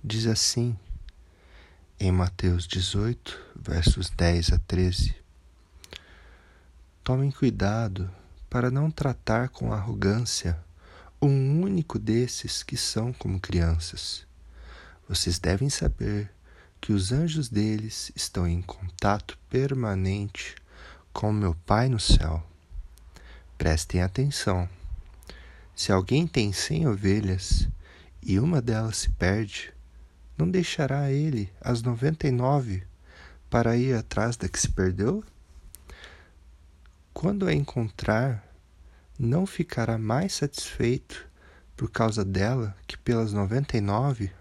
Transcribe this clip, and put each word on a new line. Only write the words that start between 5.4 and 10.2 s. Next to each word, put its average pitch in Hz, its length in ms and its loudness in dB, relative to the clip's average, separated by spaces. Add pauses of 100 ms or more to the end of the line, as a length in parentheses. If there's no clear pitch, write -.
"Tomem 131 260 2
cuidado 101 800 0 (400)
para 123 220 0
não 147 180 0
tratar 127 600 0
com 117 220 -4
arrogância 101 880 0 (640)